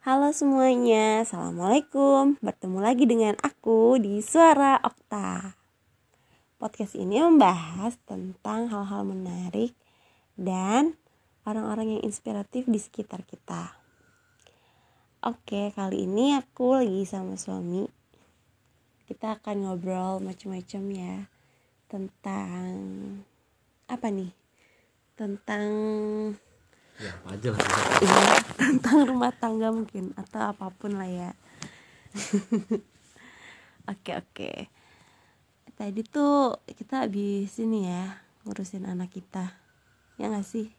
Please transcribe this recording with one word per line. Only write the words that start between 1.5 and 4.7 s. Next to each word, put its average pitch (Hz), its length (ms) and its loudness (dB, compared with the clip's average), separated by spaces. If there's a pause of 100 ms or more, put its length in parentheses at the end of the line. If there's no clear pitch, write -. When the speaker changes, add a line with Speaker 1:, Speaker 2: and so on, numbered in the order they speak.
Speaker 1:
Bertemu 185 400 -4
lagi 240 260 4
dengan 220 360 4
aku 226 560 4
di 208 240 0
Suara 285 580 8